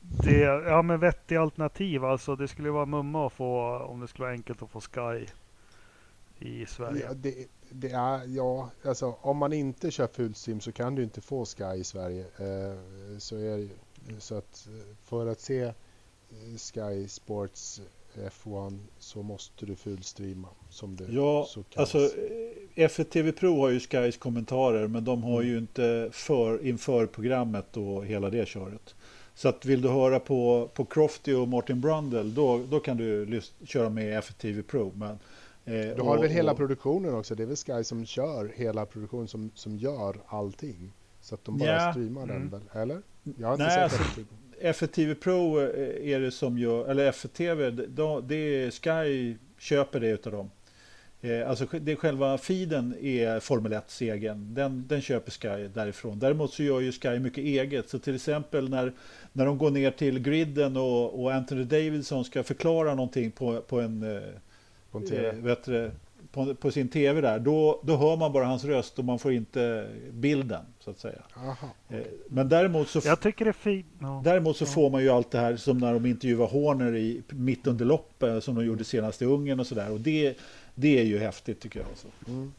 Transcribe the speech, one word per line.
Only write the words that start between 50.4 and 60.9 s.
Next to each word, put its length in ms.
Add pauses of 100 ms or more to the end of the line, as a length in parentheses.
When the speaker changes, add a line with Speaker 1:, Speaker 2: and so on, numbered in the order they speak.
Speaker 3:
Eh, 300
alltså, 160
det, 300
själva 420
feeden 600
är 400
Formel 320
etts 300
egen. 520
Den, 340
den 120
köper 300
Sky 380
därifrån. 500
Däremot 340
så 100
gör 180
ju 120
Sky 260
mycket 260
eget. 460
Så 80
till 160
exempel 540
när, 240 (400)
när 140
de 120
går 120
ner 200
till 280
griden 580
och, 460